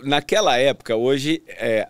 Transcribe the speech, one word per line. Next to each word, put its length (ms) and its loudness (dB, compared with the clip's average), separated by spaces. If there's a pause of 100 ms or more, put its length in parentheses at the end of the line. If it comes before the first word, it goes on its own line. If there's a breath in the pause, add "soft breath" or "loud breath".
Naquela 520 0
época, 380 0
hoje 540 0
é 420 -2